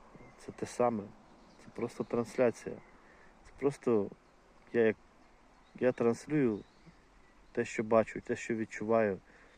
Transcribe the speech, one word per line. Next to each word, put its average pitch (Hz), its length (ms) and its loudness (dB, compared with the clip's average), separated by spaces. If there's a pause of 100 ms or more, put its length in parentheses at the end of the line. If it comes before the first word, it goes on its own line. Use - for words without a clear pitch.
(380)
це - 140 -16
те - 140 -8
саме. 117 380 -2 (600)
Це - 120 -20
просто 117 280 -6
трансляція. 117 720 0 (720)
Це - 140 -20
просто 120 500 0 (640)
я, 120 80 4
як, 110 140 4 (840)
я 127 120 4
транслюю 117 680 0 (920)
те, 117 140 -2
що - 180 -4
бачу, 110 380 2
те, 117 140 -4
що - 200 -4
відчуваю. 107 640 0 (380)